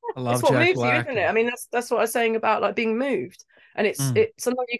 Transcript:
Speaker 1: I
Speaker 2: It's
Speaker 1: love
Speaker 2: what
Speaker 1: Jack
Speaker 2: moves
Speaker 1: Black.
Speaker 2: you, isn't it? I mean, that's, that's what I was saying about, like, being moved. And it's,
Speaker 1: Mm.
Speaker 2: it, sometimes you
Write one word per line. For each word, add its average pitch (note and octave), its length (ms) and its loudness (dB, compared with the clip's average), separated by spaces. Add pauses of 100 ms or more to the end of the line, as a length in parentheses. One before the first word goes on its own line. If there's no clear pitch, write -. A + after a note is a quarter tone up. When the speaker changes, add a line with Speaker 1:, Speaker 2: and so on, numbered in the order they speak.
(160)
Speaker 1:
I C3 40 -10
Speaker 2:
It's - 20 -4
Speaker 1:
love B2 200 0
Speaker 2:
what C#4 100 4
Speaker 1:
Jack B2 160 4
Speaker 2:
moves F#4 80 2
Speaker 1:
Black. A#2+ 300 0
Speaker 2:
you, C#4+ 60 -6
isn't A3+ 60 0
it? F3 80 2
I E3+ 60 2
mean, A3+ 160 2
that's, A#3+ 220 -10
that's A#3+ 200 -2
what A#3 80 0
I A#3 60 2
was A3+ 80 -4
saying A3+ 240 0
about, A3 260 0
like, G3+ 140 0
being A3+ 220 0
moved. G3+ 460 -4 (300)
And G#3 120 0
it's, F#3 140 -2
Speaker 1:
Mm. C3+ 140 0
Speaker 2:
it, - 240 2
sometimes B3 320 -4
you A#3 100 -6